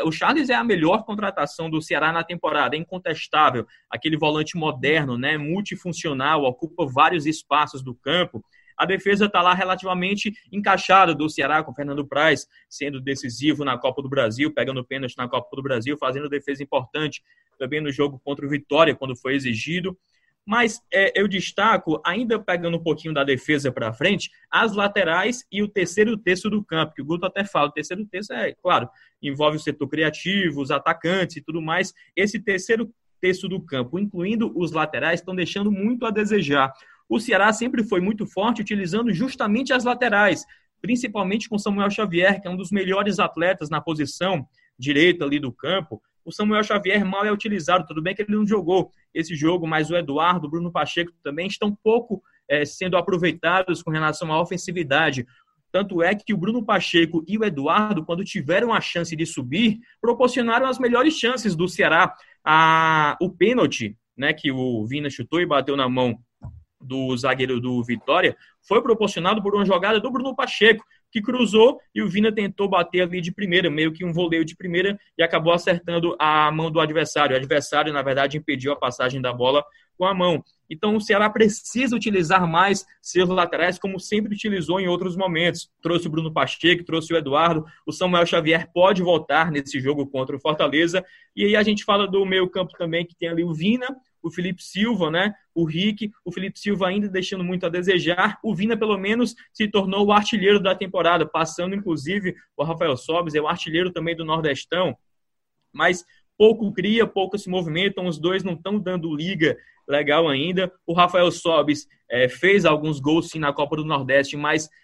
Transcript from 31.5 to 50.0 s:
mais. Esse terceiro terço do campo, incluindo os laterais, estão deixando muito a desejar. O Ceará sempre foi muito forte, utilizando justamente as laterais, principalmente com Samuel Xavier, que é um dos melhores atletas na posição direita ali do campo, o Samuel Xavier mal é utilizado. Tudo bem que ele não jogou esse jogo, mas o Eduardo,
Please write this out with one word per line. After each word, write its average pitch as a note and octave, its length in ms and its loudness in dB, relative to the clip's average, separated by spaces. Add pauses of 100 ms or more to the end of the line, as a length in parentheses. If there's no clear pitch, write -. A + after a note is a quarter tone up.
mais. E3 320 -2 (220)
Esse G3+ 240 0
terceiro G#3 500 -2 (320)
terço F#3 280 0
do D#3+ 120 -4
campo, C3 380 -4
incluindo G3+ 580 -2
os E3 140 -2
laterais, D#3 480 -2
estão F#3 160 -10
deixando G3 380 -2
muito A#3 340 -2
a A3 60 -2
desejar. F3 600 2 (360)
O A#3 100 0
Ceará G#3 340 4
sempre A#3 300 -2
foi G3 180 0
muito G#3 240 -2
forte, A3 360 -2
utilizando G#3 520 -2
justamente A#3+ 600 0
as B3 100 2
laterais, G#3 600 2 (360)
principalmente G#3+ 680 -2
com G#3 100 -2
Samuel G3+ 320 0
Xavier, F#3+ 500 2
que F3+ 60 -14
é F3 60 -8
um F#3 40 -6
dos F#3 140 -8
melhores G3 480 0
atletas E3+ 500 0
na D3+ 120 -2
posição D#3 680 -4 (320)
direita D3+ 460 2
ali C#3+ 160 -2
do C3 100 -6
campo, D#3 500 -6 (260)
o E3 60 -14
Samuel G#3+ 320 0
Xavier G3+ 420 0
mal G3 180 -2
é G#3+ 60 0
utilizado. F#3 560 0
Tudo D#3 160 -8
bem F#3 120 -2
que G#3 80 -6
ele G#3 120 -2
não G#3+ 100 2
jogou F#3+ 460 0 (240)
esse E3 220 -4
jogo, E3 300 0
mas D#3 240 0
o F3 60 0
Eduardo, D#3 520 0